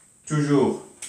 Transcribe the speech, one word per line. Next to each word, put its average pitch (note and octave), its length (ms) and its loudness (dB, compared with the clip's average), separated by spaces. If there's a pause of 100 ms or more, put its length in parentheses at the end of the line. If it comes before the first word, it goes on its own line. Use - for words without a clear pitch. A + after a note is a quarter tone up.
(260)
Toujours C#3+ 560 0 (260)